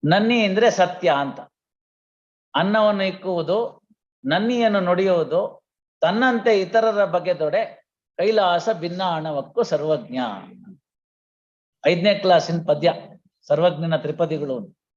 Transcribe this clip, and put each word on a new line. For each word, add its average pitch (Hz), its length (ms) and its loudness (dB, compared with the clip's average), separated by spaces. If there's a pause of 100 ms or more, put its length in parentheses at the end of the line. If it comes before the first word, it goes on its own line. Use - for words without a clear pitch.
ನನ್ನಿ 214 400 2
ಅಂದ್ರೆ 214 260 4
ಸತ್ಯ 180 460 0
ಅಂತ. 139 220 -4 (1160)
"ಅನ್ನವನ್ನು 202 480 2
ಇಕ್ಕುವುದು 185 840 -4 (400)
ನನ್ನಿಯನ್ನು 214 540 0
ನುಡಿಯುವುದು, 180 840 0 (380)
ತನ್ನಂತೆ 220 600 2
ಇತರರ 208 440 2
ಬಗೆದೊಡೆ 175 800 -2 (300)
ಕೈಲಾಸ 196 560 2
ಭಿನ್ನ 175 280 -6
ಆಣವಕ್ಕೂ 160 640 -4
ಸರ್ವಜ್ಞ." 143 540 -2 (1700)
ಐದನೇ 185 320 2
ಕ್ಲಾಸಿನ 170 480 2
ಪದ್ಯ, 165 260 2 (540)
ಸರ್ವಜ್ಞನ 160 500 0
ತ್ರಿಪದಿಗಳು. 147 880 -6 (120)